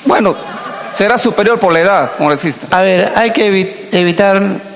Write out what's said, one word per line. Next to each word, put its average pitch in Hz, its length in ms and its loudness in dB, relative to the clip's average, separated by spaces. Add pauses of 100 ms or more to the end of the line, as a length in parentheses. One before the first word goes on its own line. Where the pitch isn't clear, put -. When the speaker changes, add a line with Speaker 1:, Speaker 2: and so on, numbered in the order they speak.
Speaker 1:
Bueno, 226 320 2 (560)
será 226 260 0
superior 226 400 2
por 180 140 2
la 165 80 4
edad, 175 360 2
congresista. 147 540 -2
Speaker 2:
A 185 120 2
ver, 185 320 2
hay 226 180 2
que 214 180 2
evi-, 190 240 0 (160)
evitar 196 500 2 (360)